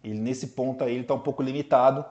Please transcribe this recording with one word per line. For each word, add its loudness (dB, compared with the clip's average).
ele -6
nesse -4
ponto -4
aí, 0
ele -4
tá -2
um 0
pouco -4
limitado 4